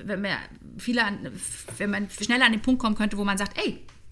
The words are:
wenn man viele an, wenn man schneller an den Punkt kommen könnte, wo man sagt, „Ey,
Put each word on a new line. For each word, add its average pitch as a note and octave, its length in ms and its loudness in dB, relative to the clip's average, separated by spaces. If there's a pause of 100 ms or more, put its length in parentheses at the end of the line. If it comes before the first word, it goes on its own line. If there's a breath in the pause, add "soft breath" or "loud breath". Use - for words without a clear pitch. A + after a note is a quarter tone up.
wenn G3 180 -4
man G3 100 -2 (460)
viele A#3+ 280 2
an, G3+ 140 -2 (580)
wenn G#3 140 0
man G3+ 180 -2
schneller A#3+ 360 4
an A#3 80 8
den A3 80 0
Punkt B3+ 200 4
kommen A3 140 2
könnte, G#3 220 2
wo G3+ 60 -2
man G3 140 2
sagt, G3 260 -2
„Ey, - 180 -4 (300)